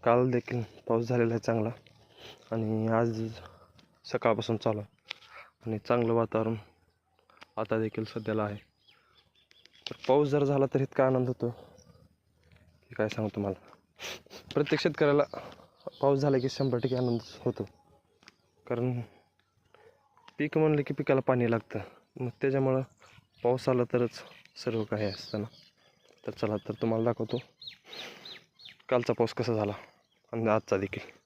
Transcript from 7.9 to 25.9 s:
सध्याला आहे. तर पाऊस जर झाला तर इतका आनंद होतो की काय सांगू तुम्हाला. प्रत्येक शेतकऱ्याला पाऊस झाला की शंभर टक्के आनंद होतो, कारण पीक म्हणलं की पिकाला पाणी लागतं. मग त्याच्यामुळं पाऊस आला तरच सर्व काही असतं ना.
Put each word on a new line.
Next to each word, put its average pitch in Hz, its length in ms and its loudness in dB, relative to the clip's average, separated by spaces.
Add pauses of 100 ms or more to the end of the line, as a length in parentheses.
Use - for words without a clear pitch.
सध्याला 107 380 -4
आहे. 104 140 -4 (1300)
तर - 60 -10 (120)
पाऊस 147 200 6
जर 143 160 2
झाला 139 220 2
तर 135 160 0
इतका 135 240 2
आनंद 131 220 2
होतो 120 220 -2 (1400)
की - 60 -20
काय 107 140 0
सांगू 107 260 -2
तुम्हाला. 98 380 -4 (800)
प्रत्येक 147 280 0
शेतकऱ्याला 147 420 4 (760)
पाऊस 139 180 4
झाला 139 180 4
की 127 120 0
शंभर 127 280 -2
टक्के 123 180 -2
आनंद 123 240 0 (260)
होतो, 117 180 -2 (1040)
कारण 120 340 -2 (1400)
पीक 147 200 0
म्हणलं 156 240 4
की 143 120 -4
पिकाला 135 280 2
पाणी 120 300 4
लागतं. 113 280 -2 (400)
मग 127 100 -4 (120)
त्याच्यामुळं 135 400 2 (640)
पाऊस 127 260 2
आला 127 140 4
तरच 120 400 -2 (320)
सर्व 113 280 -2
काही 104 220 -2
असतं 101 360 -6
ना. 107 60 -6 (800)